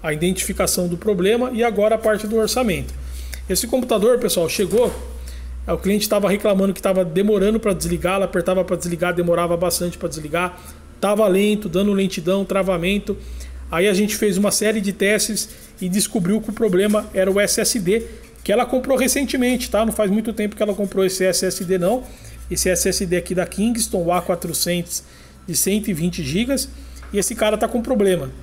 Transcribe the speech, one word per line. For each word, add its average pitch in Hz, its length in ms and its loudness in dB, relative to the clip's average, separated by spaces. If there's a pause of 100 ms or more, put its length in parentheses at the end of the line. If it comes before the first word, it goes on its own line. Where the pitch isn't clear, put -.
a 160 100 -2
identificação 180 720 0
do 175 100 -2
problema 214 560 2
e 226 120 0
agora 214 320 2
a - 20 -2
parte 220 300 0
do 226 80 0
orçamento. 214 580 0 (540)
Esse 185 180 0
computador, 240 540 2
pessoal, 175 280 0
chegou, 208 460 2 (720)
é, 180 60 -2
o 165 60 -2
cliente 202 300 0
tava 202 200 2
reclamando 196 440 2
que - 80 -6
tava 190 240 2
demorando 202 540 2
pra 214 140 0
desligar, 170 440 0
ela 196 100 2
apertava 185 360 0
pra 180 140 0
desligar, 175 360 -2
demorava 170 440 2
bastante 175 420 -2
pra 175 100 -4
desligar, 156 520 -4 (400)
tava 208 260 4
lento, 202 420 2
dando 196 240 0
lentidão, 190 520 0
travamento. 190 720 0 (520)
Aí 175 200 2
a 202 60 4
gente 208 200 2
fez 202 220 0
uma 202 160 2
série 214 280 0
de 196 120 -2
testes 202 560 0 (320)
e 185 80 -4
descobriu 202 520 0
que 220 100 -8
o - 20 -8
problema 208 600 2
era 190 160 2
o 196 120 4
S 208 200 2
S 208 200 0
D, 208 260 0 (380)
que - 80 0
ela 233 140 4
comprou 262 300 0
recentemente, 254 720 0
tá? 208 160 2
Não 226 80 0
faz 214 160 0
muito 214 240 0
tempo 208 220 -2
que - 80 -2
ela 208 120 0
comprou 196 300 0
esse 185 200 0
S 185 200 2
S 185 200 -2
D 185 140 0
não. 220 260 0 (440)
Esse - 200 0
S 190 200 2
S 190 160 0
D 175 120 0
aqui 175 180 -2
da 175 120 0
Kingston, 214 580 -2
o 175 80 2
A 175 100 2
quatrocentos 175 800 -4 (460)
de 160 80 -4
cento 208 320 0
e 196 60 0
vinte 175 280 -2
gigas, 220 460 -2 (440)
e 202 60 0
esse 202 160 -2
cara 214 220 2
tá 226 100 0
com 226 160 -2
problema. 190 480 2 (120)